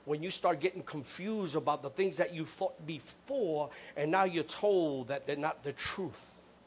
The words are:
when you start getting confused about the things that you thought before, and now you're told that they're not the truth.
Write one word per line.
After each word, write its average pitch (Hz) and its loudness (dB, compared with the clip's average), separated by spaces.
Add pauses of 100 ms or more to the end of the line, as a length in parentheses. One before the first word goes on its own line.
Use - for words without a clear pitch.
when 151 -2
you 185 -4
start 175 2
getting 180 0
confused 175 -4
about 151 2
the 139 -4
things 180 0
that 175 2
you 160 -4
thought 165 -4
before, 156 -2 (260)
and 151 2
now 190 6
you're 170 2
told 156 2
that 139 -4
they're 143 0
not 151 -2
the 139 -4
truth. - -6 (320)